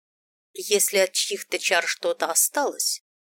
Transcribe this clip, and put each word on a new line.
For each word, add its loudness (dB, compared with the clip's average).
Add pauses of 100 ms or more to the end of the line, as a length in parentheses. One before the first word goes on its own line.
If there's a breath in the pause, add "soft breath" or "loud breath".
(520)
Если 0
от 4
чьих-то -2
чар 0
что-то -2
осталось, 0 (320)